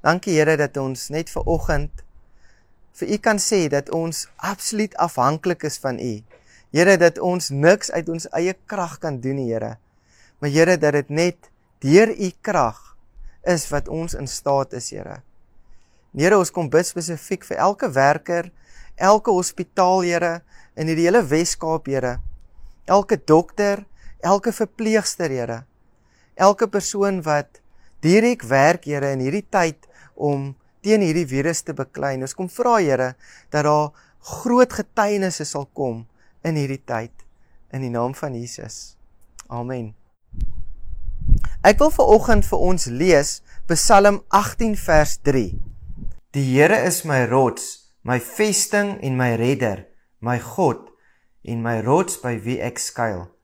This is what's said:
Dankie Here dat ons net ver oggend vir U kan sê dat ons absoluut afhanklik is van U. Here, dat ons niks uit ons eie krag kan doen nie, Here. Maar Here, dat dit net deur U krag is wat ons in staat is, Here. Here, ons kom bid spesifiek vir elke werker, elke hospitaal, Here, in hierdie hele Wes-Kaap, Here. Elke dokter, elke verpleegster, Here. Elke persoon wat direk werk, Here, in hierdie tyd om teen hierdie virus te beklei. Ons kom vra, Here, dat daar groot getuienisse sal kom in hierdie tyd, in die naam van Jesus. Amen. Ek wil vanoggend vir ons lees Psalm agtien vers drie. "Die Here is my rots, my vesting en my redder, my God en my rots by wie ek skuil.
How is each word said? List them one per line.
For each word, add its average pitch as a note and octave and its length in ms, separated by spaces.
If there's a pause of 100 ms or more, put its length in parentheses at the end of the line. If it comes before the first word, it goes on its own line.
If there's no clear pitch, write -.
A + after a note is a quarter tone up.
Dankie F3 300
Here D#3 240
dat C#3+ 200
ons C3 320
net D#3 200
ver - 160
oggend D3+ 460 (1000)
vir - 140
U G#3 100
kan G#3+ 200
sê F#3 320
dat C#3+ 200
ons E3 380 (100)
absoluut G#3+ 580
afhanklik D#3+ 680
is D3+ 140
van B2+ 220
U. A2 240 (480)
Here, F3+ 260
dat E3+ 220
ons F3+ 300
niks D#3 420
uit E3 180
ons E3 240
eie F3+ 220 (100)
krag F3 340
kan C#3 220
doen C3 140
nie, B2 180
Here. A2+ 240 (600)
Maar D3 100
Here, E3 280
dat D3 160
dit C#3+ 160
net E3+ 400 (300)
deur F#3+ 300
U F#3+ 220 (100)
krag C#3+ 560 (460)
is E3+ 260
wat C#3+ 180
ons E3 260
in C#3 140
staat C#3 460
is, B2 160
Here. G2 320 (960)
Here, F#3 200
ons F3+ 140
kom D#3+ 180
bid E3 160
spesifiek E3+ 600
vir - 120
elke G3+ 340
werker, D#3 600 (460)
elke G#3 340
hospitaal, F3+ 680
Here, E3+ 400 (340)
in D#3 120
hierdie D#3+ 180
hele F#3+ 220
Wes-Kaap, D#3+ 600
Here. B2+ 320 (680)
Elke G3 380
dokter, G3+ 600 (340)
elke G3 320
verpleegster, G#3+ 800
Here. A#2+ 360 (680)
Elke G3+ 320
persoon G3 540
wat D3+ 400 (400)
direk A3 400
werk, C3+ 440
Here, C#3 260
in C3+ 80
hierdie C#3+ 300
tyd E3+ 380 (280)
om C#3 400 (280)
teen G#3 180
hierdie E3 240
virus C#3 360
te D#3+ 120
beklei. C3+ 480
Ons C3+ 120
kom F#3 160
vra, A#3+ 280
Here, C3 380 (340)
dat D3+ 140
daar D3+ 260 (300)
groot B3 540
getuienisse G3+ 720
sal C#3+ 280
kom A#2 340 (360)
in E3 120
hierdie C3+ 300
tyd, A#2 260 (600)
in C3+ 80
die B2+ 80
naam A#2+ 240
van C3+ 220
Jesus. - 640 (500)
Amen. A#2+ 480 (1700)
Ek G#3+ 160
wil D4 100
vanoggend G#3+ 560
vir - 140
ons F3+ 260
lees D3 560 (260)
Psalm G3+ 640
agtien G#3 460
vers D3+ 420
drie. B2 420 (720)
"Die C3+ 260
Here D3+ 280
is - 180
my C3+ 220
rots, - 680 (100)
my B2 160
vesting G3+ 840
en C3 160
my B2 180
redder, A#2 500 (340)
my A#2 200
God - 500 (540)
en A#2 180
my A2+ 200
rots D#3+ 360
by A#2+ 260
wie B2 180
ek A#2+ 180
skuil. G2+ 480 (160)